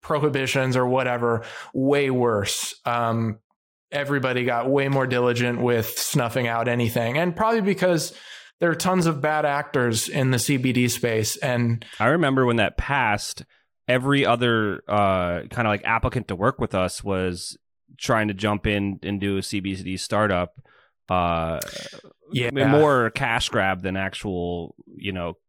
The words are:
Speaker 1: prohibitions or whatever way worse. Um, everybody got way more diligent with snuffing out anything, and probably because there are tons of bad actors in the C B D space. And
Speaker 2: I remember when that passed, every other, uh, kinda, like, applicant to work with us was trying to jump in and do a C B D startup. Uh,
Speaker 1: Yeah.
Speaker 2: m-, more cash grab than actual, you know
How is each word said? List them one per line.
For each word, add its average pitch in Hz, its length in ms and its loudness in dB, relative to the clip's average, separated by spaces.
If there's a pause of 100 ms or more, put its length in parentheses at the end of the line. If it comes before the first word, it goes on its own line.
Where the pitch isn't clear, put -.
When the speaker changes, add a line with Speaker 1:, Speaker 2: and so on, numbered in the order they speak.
Speaker 1:
prohibitions 135 760 0
or 127 100 2
whatever 120 560 0 (300)
way 139 380 2
worse. 120 760 0
Um, 113 540 0 (520)
everybody 135 540 0
got 120 240 0
way 139 180 2
more 135 180 2
diligent 123 540 0
with 120 400 0
snuffing 123 480 0
out 117 220 0
anything, 120 480 0
and 175 180 0
probably 226 240 0
because 180 540 0 (480)
there 170 100 4
are 160 40 2
tons 180 300 2
of 160 140 2
bad 151 260 0
actors 135 600 0
in 131 240 0
the 123 80 2
C 143 160 0
B 127 160 0
D 123 160 2
space. 113 480 0
And 120 500 0 (140)
Speaker 2:
I 107 60 2
remember 135 400 4
when 120 100 2
that 107 220 2
passed, 120 680 -2 (420)
every 131 400 2
other, 113 640 2
uh, 95 600 0
kinda, 117 200 0
like, 101 140 0
applicant 117 460 -2
to 92 80 -4
work 110 200 0
with - 160 -4
us 92 300 -2
was 92 540 -4 (420)
trying 110 280 0
to 104 60 -2
jump 104 320 -2
in 101 380 -2
and 98 180 -4
do 98 160 0
a 95 60 -4
C 104 160 -6
B 95 160 -4
D 92 220 -8
startup. 98 580 0 (520)
Uh, 85 520 0 (720)
Speaker 1:
Yeah. 120 240 -2
Speaker 2:
m-, 135 160 4
more 143 400 6
cash 117 380 -2
grab 95 340 0
than 95 120 -2
actual, 90 800 -4 (220)
you 101 160 -8
know 87 260 -6 (120)